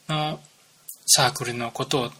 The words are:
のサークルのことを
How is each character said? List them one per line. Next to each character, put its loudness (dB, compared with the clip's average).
の -4
サ 6
ー 4
ク -6
ル -6
の -6
こ -6
と 0
を -6